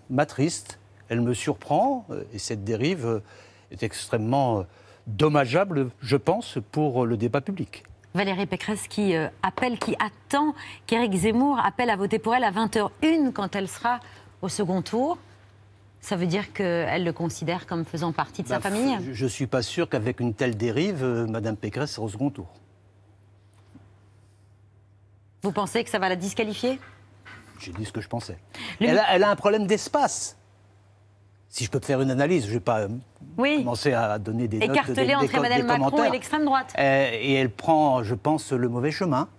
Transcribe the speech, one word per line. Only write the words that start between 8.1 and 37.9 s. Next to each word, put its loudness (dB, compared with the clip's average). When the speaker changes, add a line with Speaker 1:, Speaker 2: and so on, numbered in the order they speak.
Speaker 2:
Valérie 0
Pécresse -6
qui, 2
euh, 0
appelle, -2
qui -2
attend 0
qu'Éric 2
Zemmour 4
appelle 2
à 2
voter 0
pour 2
elle 4
à 4
vingt 0
heures 0
une 4
quand -4
elle -2
sera -2
au -2
second 0
tour. 0
Ça -4
veut 0
dire -2
qu'elle 0
le 0
considère -4
comme -4
faisant -4
partie -6
de -12
sa -2
Speaker 1:
Bah, -2
Speaker 2:
famille ? 2
Speaker 1:
je, -8
je -2
suis -2
pas 0
sûr -2
qu'avec -2
une 0
telle 0
dérive, 0
euh, 0
Madame -2
Pécresse -6
sera -6
au -4
second -2
tour. -8
Speaker 2:
Vous 0
pensez 0
que -12
ça 0
va 2
la 0
disqualifier ? -2
Speaker 1:
J'ai -14
dit -8
ce -10
que -6
je -10
pensais. -8
Speaker 2:
Le 2
Speaker 1:
Elle 6
a, 4
elle 6
a 6
un 4
problème 4
d'espace. 0
Si -8
je -4
peux -2
te -6
faire 2
une 2
analyse, 2
je -6
vais 0
pas, 2
euh, -2
Speaker 2:
Oui. 2
Speaker 1:
commencer 0
à 0
donner -2
des -2
notes, 2
Speaker 2:
Écarteler 2
Speaker 1:
des, 2
des 4
Speaker 2:
entre 2
Speaker 1:
co-, 2
Speaker 2:
Emmanuel 2
Speaker 1:
des -2
Speaker 2:
Macron 2
Speaker 1:
commentaires. 2
Speaker 2:
et 2
l'extrême -2
droite. 0
Speaker 1:
Euh, 4
et 0
elle 2
prend, 2